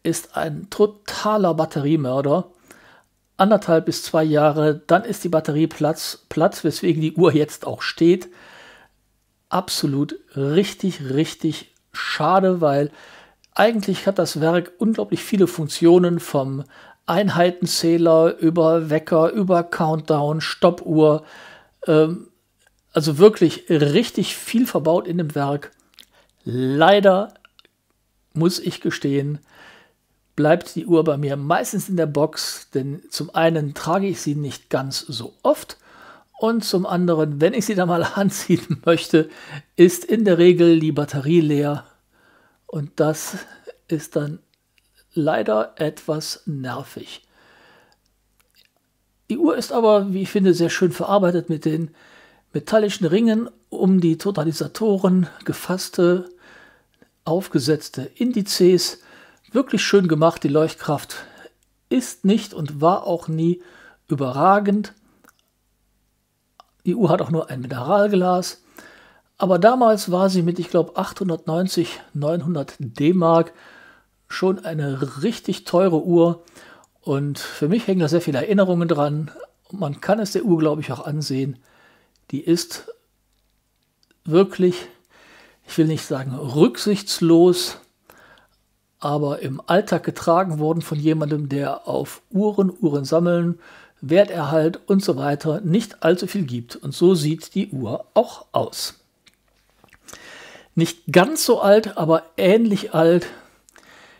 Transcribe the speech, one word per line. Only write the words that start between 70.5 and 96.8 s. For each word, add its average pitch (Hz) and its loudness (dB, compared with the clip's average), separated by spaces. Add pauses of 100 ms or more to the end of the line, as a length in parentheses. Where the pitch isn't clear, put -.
ich 165 -8
glaub, 170 0
achthundertneunzig, 175 -4 (120)
neunhundert 151 -4
D-Mark 165 2 (720)
schon 190 -4
eine 143 -6
richtig - -6
teure 175 2
Uhr 170 4 (580)
und 143 -4
für - -4
mich 226 0
hängen 190 2
da 151 0
sehr 165 2
viele 139 -2
Erinnerungen 185 2
dran. 147 -2 (400)
Man 160 -8
kann 208 0
es 202 -6
der 190 -2
Uhr, 170 2
glaub 156 0
ich, 139 -10
auch 120 -10
ansehen. 139 -6 (720)
Die 139 -8
ist - -4 (1300)
wirklich, 180 2 (800)
ich - -8
will 160 4
nicht 156 -4
sagen 131 -8
rücksichtslos, 170 0 (1200)
aber 147 -2
im 131 -10
Alltag 180 0
getragen 170 -2
worden 160 -2
von 147 -8
jemandem, 151 -2
der 139 -6
auf 135 -6
Uhren, 202 0 (100)
Uhren 143 0
sammeln, 170 0 (460)
Werterhalt 160 2
und 196 2
so 175 -2
weiter 147 -2
nicht 196 -2
allzu 180 2
viel 196 -6
gibt. 120 -8
Und - -12